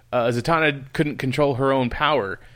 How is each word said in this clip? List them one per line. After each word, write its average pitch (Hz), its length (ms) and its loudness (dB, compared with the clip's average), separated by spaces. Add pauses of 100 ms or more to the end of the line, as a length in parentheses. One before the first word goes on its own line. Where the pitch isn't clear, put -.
(120)
uh, 120 160 0
Zatanna 143 640 0
couldn't 147 240 -2
control 139 380 0
her 135 160 2
own 131 180 2
power. 123 500 0 (160)